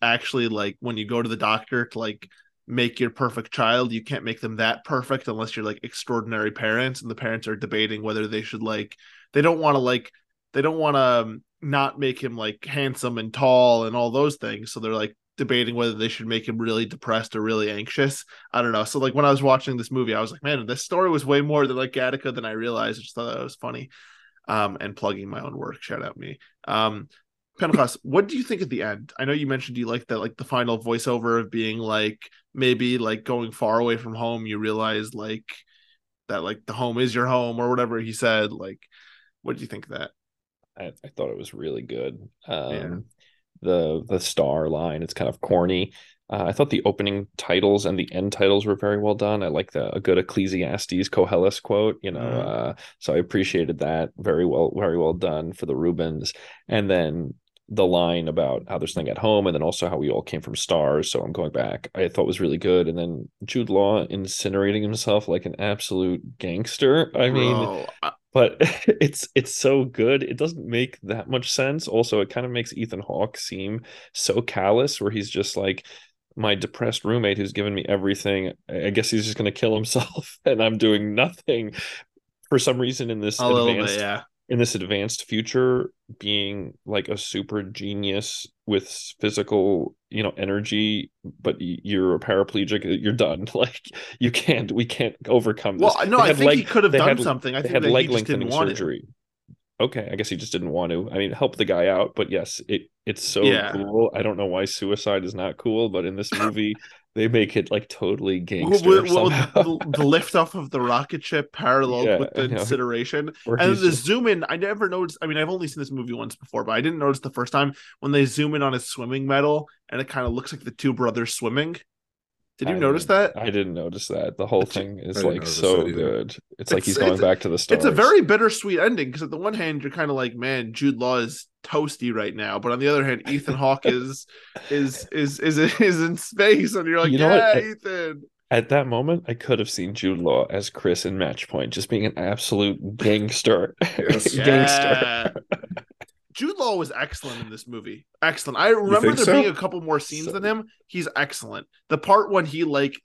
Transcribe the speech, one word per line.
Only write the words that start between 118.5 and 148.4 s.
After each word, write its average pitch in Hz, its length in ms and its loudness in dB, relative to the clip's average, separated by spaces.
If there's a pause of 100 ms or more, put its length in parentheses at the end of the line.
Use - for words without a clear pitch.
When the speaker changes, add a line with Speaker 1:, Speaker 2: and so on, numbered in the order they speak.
Speaker 1:
in 143 60 0
on 135 120 2
his 123 140 -4
swimming 131 400 -6
medal 147 400 4 (220)
and 120 100 -6
it 131 80 -4
kinda 123 220 -4
looks 123 240 -6
like 127 100 -14
the 117 80 -10
two 135 220 0
brothers 117 420 0
swimming. 143 400 -2 (840)
Did - 100 -2
you 190 60 0
Speaker 2:
I 185 40 -2
Speaker 1:
notice 147 260 2
Speaker 2:
didn't, 196 280 4
Speaker 1:
that? - 80 -8
Speaker 2:
I 113 80 -2
didn't 98 240 0
notice 85 360 -6
that. - 280 -4
The 95 80 -2
whole 101 160 4
Speaker 1:
It's - 140 -2
Speaker 2:
thing 101 240 -6
Speaker 3:
I 85 100 -10
Speaker 2:
is, 95 80 -4
Speaker 3:
didn't 95 140 2
Speaker 2:
like, 85 100 -2
Speaker 3:
notice 82 160 -4
Speaker 2:
so 92 200 4
Speaker 3:
that 82 100 4
either. 82 240 0
Speaker 2:
good. 57 260 -4 (220)
It's - 120 -4
like 92 80 4
Speaker 1:
It's, 92 60 -4
Speaker 2:
he's 98 140 0
going 92 140 6
Speaker 1:
it's, 95 80 2
Speaker 2:
back 92 200 6
to - 80 -2
the 82 60 0
Speaker 1:
it's - 160 0
a - 80 6
Speaker 2:
stars. 202 160 4
Speaker 1:
very 294 260 8
bittersweet 208 580 4
ending, 175 320 2
'cause 151 120 -8
at 131 80 -8
the 160 60 -8
one 208 180 -4
hand, 160 260 -2
you're 139 100 -6
kinda 151 220 -2
like, 127 220 -2
"Man, 123 360 -4
Jude 139 260 2
Law 123 200 0
is 117 300 -4 (160)
toasty 147 500 -2
right 107 200 -2
now." 104 260 -4
But 120 120 -2
on 120 60 0
the 139 120 2
other 143 140 4
hand, 127 240 -2
Ethan 143 280 -2
Hawke 135 300 2
Speaker 2:
<laughs> - 20 4
Speaker 1:
is, 127 400 -2 (420)
is, 139 420 -2
is, 143 280 -2
is, 156 180 2
is 170 420 4
in 165 160 0
space, 208 600 4
and 170 120 -2
you're 165 120 2
like, 165 120 4
Speaker 2:
You 131 60 4
know 156 120 6
what? 202 100 10
Speaker 1:
"Yeah, - 160 8
Speaker 2:
At, - 80 2
Speaker 1:
Ethan." 180 600 -6 (280)
Speaker 2:
at 117 180 2
that 139 160 4
moment, 143 420 0
I 120 60 -2
could 120 240 0
have 196 120 -2
seen 98 260 -6
Jude 92 240 0
Law 69 260 4
as 98 240 -6
Chris - 380 0
in 95 100 -4
Match 82 320 -4
Point, 62 240 -4
just - 160 -4
being 107 160 0
an - 140 -2
absolute 101 800 -2
gangster. 107 840 2
<laughs> - 180 -2
Speaker 3:
Yes. - 380 2
Speaker 2:
Gangster. 139 640 6
Speaker 1:
Yeah. 117 300 -2 (1040)
Jude 339 240 -6
Law 240 200 0
was 156 140 -4
excellent 127 500 -8
in 110 100 -14
this 110 160 -16
movie. 104 400 -14 (160)
Excellent. 156 340 0